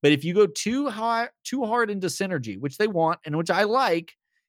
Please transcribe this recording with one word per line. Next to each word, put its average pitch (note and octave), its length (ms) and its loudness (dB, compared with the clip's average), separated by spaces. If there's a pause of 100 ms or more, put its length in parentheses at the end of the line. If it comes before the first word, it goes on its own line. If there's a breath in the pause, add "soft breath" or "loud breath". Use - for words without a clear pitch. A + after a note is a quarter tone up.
But D3 120 6
if C3+ 100 0
you E3+ 100 -4
go G3+ 140 6
too C4 400 -2
high, A#3 400 -2 (160)
too C4 220 -4
hard A3+ 240 0
into F#3+ 180 -2
synergy, C#3 500 -4
which C3+ 200 -6
they G#3+ 100 2
want E3+ 380 0
and D3+ 120 -2
which E3 120 -2
I F3+ 140 2
like, G#3 500 0 (360)